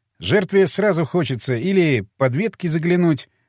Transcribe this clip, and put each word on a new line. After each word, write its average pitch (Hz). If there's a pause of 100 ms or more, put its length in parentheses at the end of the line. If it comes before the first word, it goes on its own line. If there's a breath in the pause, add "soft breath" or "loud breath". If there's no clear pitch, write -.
(180)
Жертве 190
сразу 185
хочется 131
или 151 (120)
под 131
ветки 196
заглянуть, 165 (200)